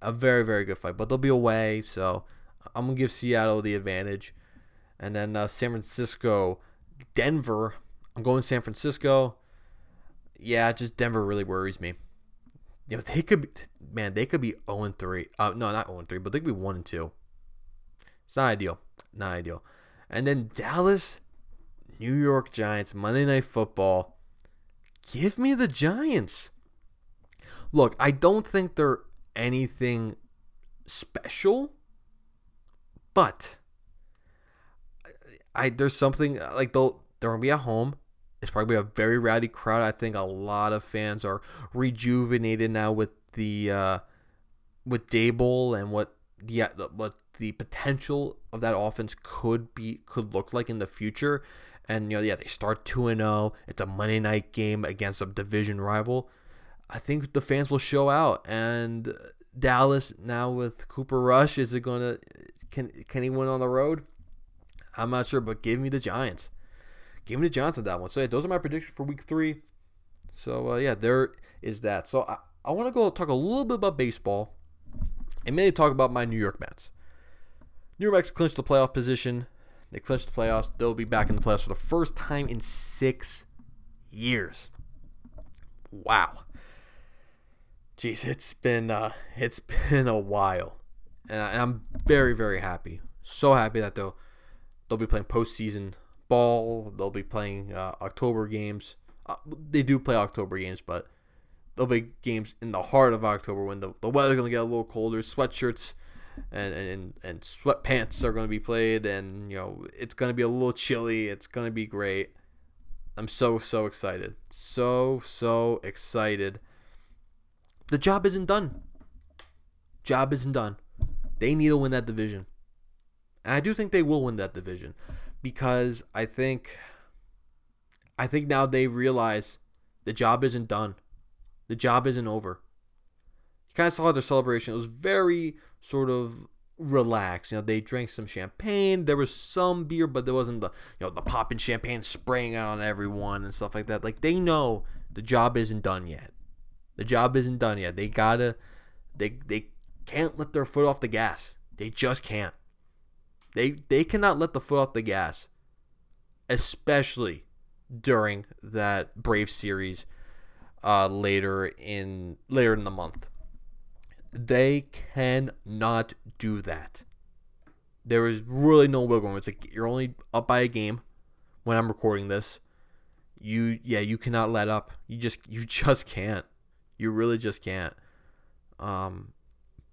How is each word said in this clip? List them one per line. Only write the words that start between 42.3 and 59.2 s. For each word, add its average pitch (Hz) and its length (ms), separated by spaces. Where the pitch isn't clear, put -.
now 110 220
with 107 180
the, 104 380
uh, 95 280
with 120 220
Daboll 120 680
and 101 120
what 104 240
the, 113 220
uh, 104 140
the, 92 180
what 107 220
the 107 140
potential 139 840
of 113 80
that 113 160
offense 107 440
could 113 540
be, 113 320
could 107 260
look - 200
like 120 180
in 113 80
the 98 80
future. 139 560
And, 107 240
you 107 60
know, 104 40
yeah, 101 140
they - 100
start - 380
two 120 240
and 110 120
oh. 107 320
It's - 140
a - 60
Monday 107 340
night 107 320
game 107 320
against 98 360
a 98 60
division 104 540
rival. 107 500
I - 80
think 143 340
the 139 80
fans 139 300
will 143 80
show 139 320
out, 139 360
and 113 680